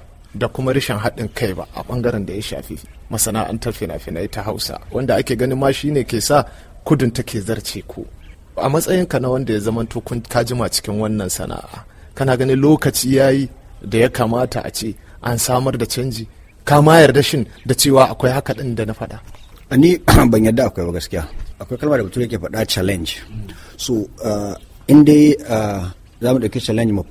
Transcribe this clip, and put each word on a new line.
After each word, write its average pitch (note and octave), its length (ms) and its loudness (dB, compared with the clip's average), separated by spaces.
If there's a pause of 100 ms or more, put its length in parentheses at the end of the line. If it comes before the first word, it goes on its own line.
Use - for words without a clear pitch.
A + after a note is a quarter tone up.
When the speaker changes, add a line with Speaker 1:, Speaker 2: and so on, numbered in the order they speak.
(360)
Speaker 1:
da A2+ 120 -2
kuma C3 260 -4
rashin C3 240 -2
haɗin G#2+ 360 -4
kai G#2+ 200 -4
ba F2 100 -8 (120)
a - 80 -10
ɓangaren A#2 420 -4
da F2 80 -10
ya G#2 80 -8
shafi - 340 -12 (340)
masana'antar A2 640 -4
fina-finai E2+ 540 -8
ta G#2 160 -10
Hausa, G#2 320 -8 (160)
wanda B2+ 240 0
ake B2+ 200 0
ganin B2+ 220 -2
ma C#3 140 2
shi C#3+ 200 -4
ne C3+ 120 0
ke A2+ 180 -4
sa C#3+ 220 2 (420)
kudun C3 280 2
take A#2+ 260 -6
zarce G#2 480 -8
ku. - 180 -14 (520)
A C3+ 120 -2
matsayinka E3+ 500 0
na B2+ 100 -2
wanda B2+ 240 -2
ya G#2+ 60 0
zamanto A#2 440 -4
kun A#2+ 180 -6
ka A#2+ 220 -2
jima A#2 260 -2
cikin G#2 300 -4
wannan G#2+ 300 -2
sana'a, - 540 -10 (320)
kana C3 220 2
ganin C3 220 2
lokaci C#3 560 2
ya C3+ 140 4
yi C3+ 200 0 (320)
da G#2+ 160 -4
ya A#2+ 120 4
kamata A#2+ 540 -2
a - 80 -8
ce A2 240 -8 (280)
an A#2+ 140 -4
samar B2+ 400 0
da A2+ 80 -2
canji? A2+ 420 -6 (380)
Ka D3 160 6
ma D#3+ 180 8
yarda C#3+ 240 6
shin C3+ 220 -2 (200)
da A#2+ 80 0
cewa C3+ 380 4
akwai B2+ 200 0
haka C3+ 220 -2
ɗin A#2+ 220 -6
da G#2+ 100 -4
na G#2+ 80 -6
faɗa? A2 240 -12 (600)
Speaker 2:
Ni E3+ 200 6 (160)
<clears throat> C3 180 6
ban A2 120 4
yarda A#2 240 4
akwai F#2 180 -4
ba F2 60 -4
gaskiya. F2 320 -6 (360)
Akwai A#2+ 200 -10
kalmar D3 200 0
da G#2+ 40 -2
Bature A#2 240 -4
ke A2+ 100 -6
faɗa, G#2 300 -4
challenge. F#2 540 -4 (560)
So, A2 300 -4 (160)
uh, G#2 320 -4 (320)
in D3 180 10
dai, D3+ 300 8 (140)
uh, G#2 380 -2 (340)
za B2 120 2
mu C3 60 2
ɗauki A2+ 220 -4
challenge A2+ 320 0
mu F#2+ 180 -2